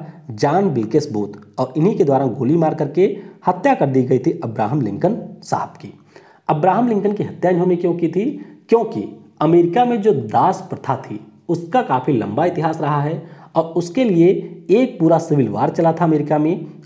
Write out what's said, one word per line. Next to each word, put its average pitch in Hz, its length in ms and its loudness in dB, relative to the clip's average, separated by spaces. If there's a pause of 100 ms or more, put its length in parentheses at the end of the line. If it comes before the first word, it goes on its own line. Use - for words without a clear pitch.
(320)
जॉन 156 380 2
विल्केस 131 420 0
बूथ 104 260 -6 (200)
और 127 180 -4
इन्हीं 180 200 2
के 180 80 4
द्वारा 135 240 2
गोली 123 280 0
मार 156 180 2
करके 156 300 0 (420)
हत्या 247 280 2
कर 151 140 0
दी 131 160 2
गई 127 140 2
थी 170 220 -2
अब्राहम 113 400 -4
लिंकन 139 400 -2 (240)
साहब - 320 -6
की। - 160 -18 (560)
अब्राहम 180 400 2
लिंकन 202 240 0
की 175 120 -4
हत्या - 260 -2
इन्होंने 180 260 2
क्यों 170 180 0
की 170 140 -2
थी? 180 160 -2 (440)
क्योंकि 220 400 0 (320)
अमेरिका 170 440 4
में 240 180 0
जो 208 100 4
दास 131 580 0
प्रथा - 280 -4
थी - 220 -12 (280)
उसका 175 360 0
काफ़ी 131 280 0
लंबा 107 340 0
इतिहास 160 340 -2
रहा 147 220 0
है 151 200 -4 (340)
और 165 160 2
उसके 175 320 -2
लिए 175 240 4 (440)
एक 247 280 2
पूरा 160 200 4
सिविल 143 280 0
वॉर 110 220 -2
चला 165 220 2
था 175 120 -2
अमेरिका 151 340 2
में 160 280 -2 (200)